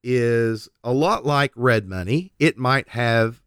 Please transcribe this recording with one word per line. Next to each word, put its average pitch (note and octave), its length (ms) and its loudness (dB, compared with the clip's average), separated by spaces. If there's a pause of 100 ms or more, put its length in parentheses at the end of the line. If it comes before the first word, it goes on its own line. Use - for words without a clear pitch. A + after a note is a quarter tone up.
is A#2 640 0 (140)
a A#2+ 100 -2
lot E3 320 0
like C#3+ 300 0
red A#2 340 2
money. G2+ 480 -4
It D3 220 2
might C3 300 0
have A#2 580 0